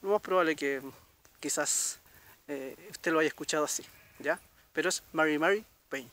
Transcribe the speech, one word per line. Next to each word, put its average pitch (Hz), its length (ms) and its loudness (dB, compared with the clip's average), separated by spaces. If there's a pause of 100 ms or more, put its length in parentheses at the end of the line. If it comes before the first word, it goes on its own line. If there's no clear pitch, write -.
Lo 196 80 -2
más 208 100 6
probable 180 360 2
que 139 240 -2 (600)
quizás, - 600 -2 (480)
eh, 135 280 -8 (140)
usted 175 220 -2
lo 160 60 4
haya 156 100 4
escuchado 151 360 -2
así, - 200 -4 (340)
¿ya? 151 220 -2 (320)
Pero 160 160 0
es - 140 -2 (100)
Mari 156 260 2
Mari 196 260 2 (240)
Peñi. 127 240 -10